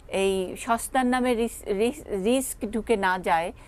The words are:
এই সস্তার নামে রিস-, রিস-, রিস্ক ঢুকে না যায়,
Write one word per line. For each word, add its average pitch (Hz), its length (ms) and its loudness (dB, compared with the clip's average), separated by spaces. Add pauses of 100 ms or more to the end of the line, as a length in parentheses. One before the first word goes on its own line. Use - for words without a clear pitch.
এই 190 520 0
সস্তার 247 460 0
নামে 247 280 2
রিস-, 226 340 -2
রিস-, 208 560 -2
রিস্ক 254 420 0
ঢুকে 214 320 0
না 185 220 0
যায়, 175 320 0 (160)